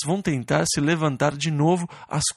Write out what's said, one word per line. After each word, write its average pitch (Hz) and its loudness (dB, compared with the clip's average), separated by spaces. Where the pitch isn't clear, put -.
vão 190 -2
tentar 147 0
se - 0
levantar 147 2
de 147 -2
novo 165 2
às 151 -2